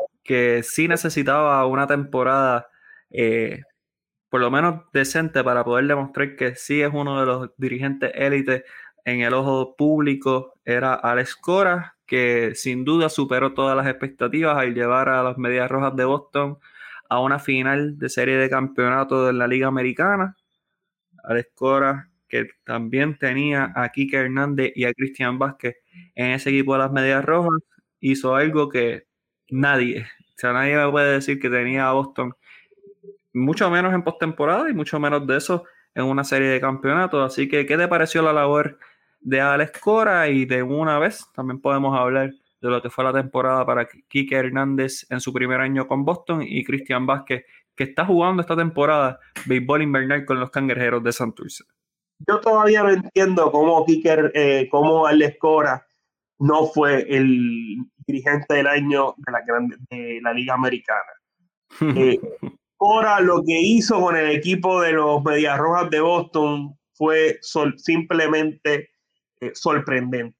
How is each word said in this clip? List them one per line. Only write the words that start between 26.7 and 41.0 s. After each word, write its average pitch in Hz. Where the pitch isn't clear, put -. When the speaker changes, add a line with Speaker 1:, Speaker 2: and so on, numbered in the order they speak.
Speaker 1:
de 135
las 135
Medias 135
Rojas, 165
hizo 135
algo 147
que 120
nadie, 131
o -
sea, 123
nadie 139
me 143
puede 143
decir 139
que 127
tenía 127
a 131
Boston, 135
mucho 143
menos 180
en 175
postemporada 165
y 262
mucho 151
menos 147
de 131
eso 175
en 127
una 135
serie 135
de 131
campeonatos. 135
Así 139
que, 143
¿qué 147
te 175
pareció 165
la 156
labor 147
de 135
Alex 143
Cora? 208
Y 135
de 127
una 147
vez 208